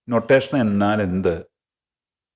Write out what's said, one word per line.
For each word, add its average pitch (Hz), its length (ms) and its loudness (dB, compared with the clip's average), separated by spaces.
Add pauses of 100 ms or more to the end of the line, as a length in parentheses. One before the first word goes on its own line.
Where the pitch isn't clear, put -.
നൊട്ടേഷൻ 127 500 2
എന്നാൽ 104 440 0
എന്ത്, 92 320 0 (1000)